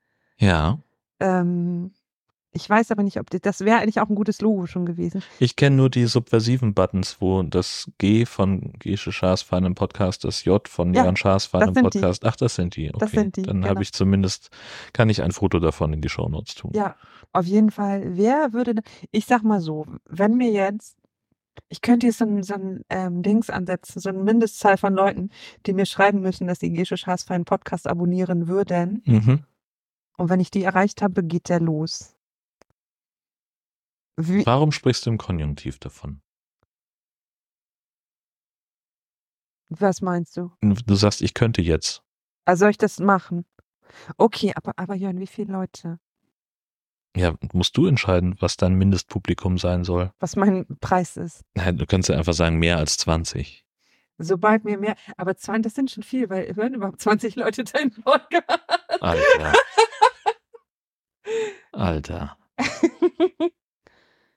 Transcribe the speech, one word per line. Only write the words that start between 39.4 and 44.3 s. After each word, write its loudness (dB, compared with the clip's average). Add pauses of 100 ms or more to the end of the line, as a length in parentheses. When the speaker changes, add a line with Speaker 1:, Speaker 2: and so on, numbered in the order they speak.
Speaker 2:
Was -2
meinst -4
du? -8 (100)
Speaker 1:
Du 2
sagst, 2
"Ich -2
könnte 0
jetzt." -2 (420)
Speaker 2:
Also 4
soll 6
ich -2
das -2
machen? 0 (720)
Okay, 0